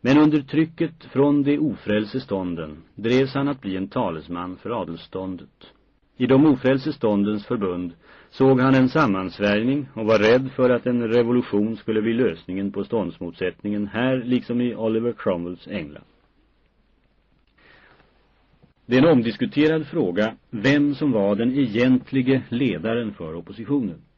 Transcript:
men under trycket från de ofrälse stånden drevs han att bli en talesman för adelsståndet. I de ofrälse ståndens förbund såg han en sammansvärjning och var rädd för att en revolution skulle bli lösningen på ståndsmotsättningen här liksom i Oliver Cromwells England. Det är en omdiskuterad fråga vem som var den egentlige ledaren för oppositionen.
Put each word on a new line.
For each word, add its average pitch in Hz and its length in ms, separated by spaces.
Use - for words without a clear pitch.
men 135 160
under 151 240
trycket 160 640
från 143 400
de 143 160
ofrälse 107 600
stånden 87 580
drevs 127 380
han 139 140
att 143 140
bli 95 160
en 95 100
talesman 87 680
för 110 240
adelsståndet. 87 920
I 123 80
de 135 200
ofrälse 139 480
ståndens 104 520
förbund 90 480
såg 131 300
han 135 160
en 131 140
sammansvärjning 107 1040
och 113 120
var 107 140
rädd 127 320
för 127 180
att 120 160
en 120 220
revolution 117 680
skulle 110 240
bli 113 120
lösningen 98 580
på 101 120
ståndsmotsättningen 98 1040
här 123 380
liksom 120 360
i 120 140
Oliver 113 420
Cromwells 87 500
England. 73 380
Det 120 120
är 131 40
en 165 100
omdiskuterad 139 760
fråga 107 480
vem 139 460
som 143 160
var 104 240
den 123 240
egentlige 127 880
ledaren 113 640
för 80 220
oppositionen. 98 680